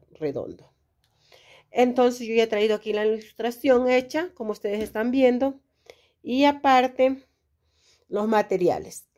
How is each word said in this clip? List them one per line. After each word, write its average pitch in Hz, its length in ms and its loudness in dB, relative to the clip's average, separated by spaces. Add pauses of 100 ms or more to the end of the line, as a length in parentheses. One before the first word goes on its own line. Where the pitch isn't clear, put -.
(120)
redondo. - 600 -10 (1000)
Entonces 247 560 0
yo 220 80 -6
ya 226 100 4
he - 20 2
traído 214 280 0
aquí 214 180 -6
la 208 140 -2
ilustración 240 840 0
hecha, 262 440 -2
como 214 180 -8
ustedes 208 300 -6
están 214 280 -4
viendo, 262 500 2 (600)
y 262 220 0
aparte 262 800 2 (840)
los 208 200 -4
materiales. 196 880 -2